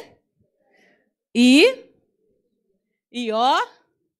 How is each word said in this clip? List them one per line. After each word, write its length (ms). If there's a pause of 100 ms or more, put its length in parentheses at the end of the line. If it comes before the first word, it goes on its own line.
(1300)
I, 520 (1300)
e 200
O. 360 (520)